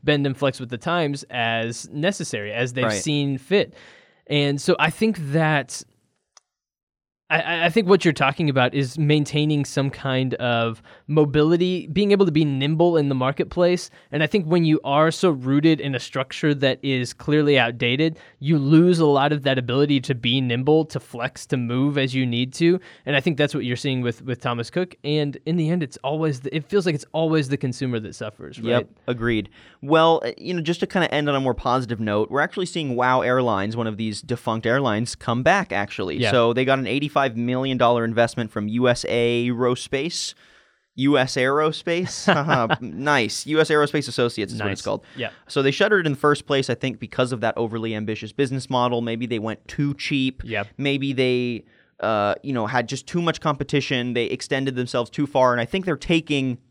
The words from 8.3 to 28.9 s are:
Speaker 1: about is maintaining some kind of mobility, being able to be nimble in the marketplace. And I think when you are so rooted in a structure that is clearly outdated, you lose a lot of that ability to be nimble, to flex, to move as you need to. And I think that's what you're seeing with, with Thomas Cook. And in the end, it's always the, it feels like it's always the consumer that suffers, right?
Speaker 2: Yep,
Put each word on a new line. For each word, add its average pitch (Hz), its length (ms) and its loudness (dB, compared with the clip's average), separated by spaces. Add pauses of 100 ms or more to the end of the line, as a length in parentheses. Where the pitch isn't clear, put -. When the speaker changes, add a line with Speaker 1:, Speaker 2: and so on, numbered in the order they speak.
Speaker 1:
about 127 240 2
is 139 240 -2
maintaining 151 640 2
some 139 240 -2
kind 131 460 -2
of 117 480 -2 (240)
mobility, 156 800 2
being 202 260 2
able 196 140 2
to 165 60 0
be 156 120 4
nimble 156 540 2
in 143 100 2
the 139 60 0
marketplace. 170 760 0 (220)
And 147 120 0
I 156 40 0
think 202 200 0
when 165 200 4
you 156 180 4
are 151 260 4
so 180 200 2
rooted 143 500 2
in 139 140 -4
a 123 60 -2
structure 143 560 -2
that 131 260 2
is 127 320 -2
clearly 147 440 4
outdated, 123 600 0 (200)
you 151 200 2
lose 160 400 6
a 160 80 4
lot 143 260 4
of 143 120 -4
that 135 140 2
ability 135 440 2
to 135 120 -2
be 123 280 0
nimble, 131 440 2
to 147 140 -8
flex, - 460 -10
to 143 100 -2
move 127 400 0
as 135 180 -2
you 131 120 0
need 123 280 -2
to. 170 240 2 (280)
And 143 100 0
I 170 40 2
think 165 180 -2
that's 147 160 2
what 135 100 -2
you're 123 120 -2
seeing 131 260 -2
with, 120 200 -4
with 123 180 -6
Thomas 120 280 -4
Cook. 180 340 -4
And 147 440 -2
in 165 100 0
the 156 140 0
end, 175 120 0
it's 135 220 -8
always 151 360 -2
the, 135 140 -8
it 156 120 -6
feels 196 180 0
like 170 100 0
it's 143 180 -6
always 156 360 0
the 139 80 -2
consumer 127 440 -4
that 101 140 -12
suffers, - 460 -14
right? 113 80 -4
Speaker 2:
Yep, 120 200 2 (180)